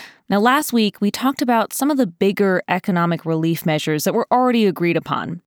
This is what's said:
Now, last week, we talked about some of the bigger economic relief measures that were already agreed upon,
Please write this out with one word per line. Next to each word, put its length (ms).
Now, 120
last 320
week, 280
we 100
talked 300
about 320
some 180
of 60
the 100
bigger 640
economic 560
relief 400
measures 400
that 100
were 180
already 340
agreed 300
upon, 500